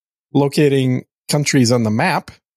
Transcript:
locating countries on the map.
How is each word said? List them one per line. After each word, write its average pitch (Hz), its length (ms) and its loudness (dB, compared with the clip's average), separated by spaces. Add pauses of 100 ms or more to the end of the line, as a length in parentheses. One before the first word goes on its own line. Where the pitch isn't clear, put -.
(320)
locating 139 720 0 (260)
countries 139 420 0
on 120 120 0
the 110 60 -2
map. 143 400 -2 (260)